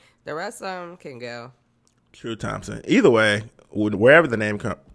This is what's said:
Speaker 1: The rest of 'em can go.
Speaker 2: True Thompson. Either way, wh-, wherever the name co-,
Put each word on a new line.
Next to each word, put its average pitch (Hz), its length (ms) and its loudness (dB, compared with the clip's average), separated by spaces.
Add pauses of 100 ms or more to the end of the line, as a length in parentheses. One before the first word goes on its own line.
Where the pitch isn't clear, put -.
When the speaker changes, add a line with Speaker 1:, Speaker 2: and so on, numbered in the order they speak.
(240)
Speaker 1:
The 151 100 -10
rest 185 260 -10
of 196 80 -10
'em 180 300 -12
can 135 200 -16
go. 120 340 -12 (600)
Speaker 2:
True 117 240 -8
Thompson. 107 500 -8
Either 202 220 6
way, 110 360 4 (260)
wh-, 107 280 0
wherever 147 280 4
the 117 100 -4
name 104 220 -4
co-, 101 200 -6 (160)